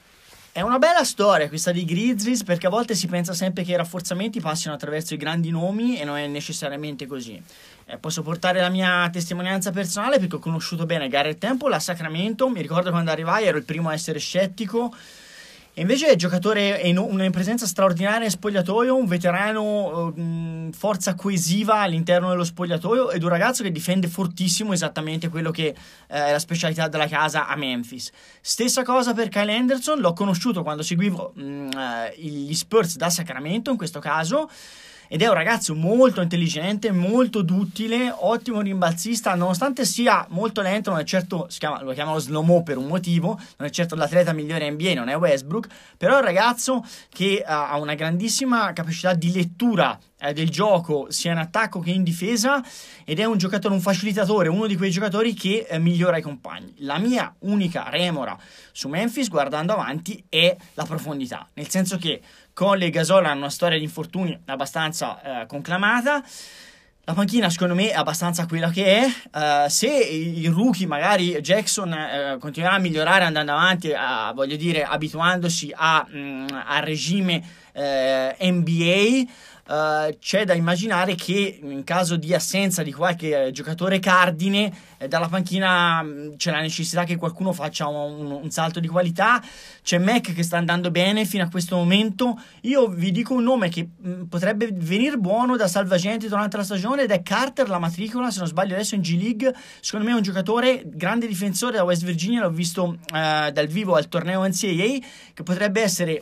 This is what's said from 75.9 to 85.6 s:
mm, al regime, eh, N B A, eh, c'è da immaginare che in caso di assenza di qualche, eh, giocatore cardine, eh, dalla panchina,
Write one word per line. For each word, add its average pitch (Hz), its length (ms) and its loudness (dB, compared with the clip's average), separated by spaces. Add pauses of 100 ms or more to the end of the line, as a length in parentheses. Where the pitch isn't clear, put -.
mm, 139 320 -8 (200)
al 147 160 0
regime, 160 600 0 (300)
eh, 135 640 0
N 180 240 2
B 185 640 4 (400)
A, 151 420 0
eh, 151 120 -6
c'è 208 240 0
da 185 80 2
immaginare 180 640 2
che 190 480 -2
in 139 220 -8
caso 175 320 0
di 160 180 0
assenza 185 480 0
di 143 100 -6
qualche, 156 540 0
eh, 131 40 -2
giocatore 165 480 -2
cardine, 190 1000 2
eh, 135 100 -8
dalla 165 200 0
panchina, 175 760 2